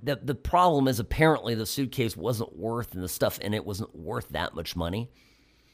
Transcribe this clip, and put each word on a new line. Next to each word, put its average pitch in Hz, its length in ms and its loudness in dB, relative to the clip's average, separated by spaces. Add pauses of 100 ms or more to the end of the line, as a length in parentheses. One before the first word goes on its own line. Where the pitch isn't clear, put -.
the, 131 140 -2
the 127 200 -4
problem 165 520 4
is 117 120 2
apparently 120 540 4
the 110 120 -2
suitcase 123 520 -2
wasn't 107 400 -4
worth, 113 360 -4
and 92 100 -6
the 90 60 -4
stuff - 300 0
in 104 140 -2
it 107 120 -2
wasn't 98 300 -6
worth 90 340 -6
that 76 260 -4
much 82 200 -6
money. 90 360 -2 (640)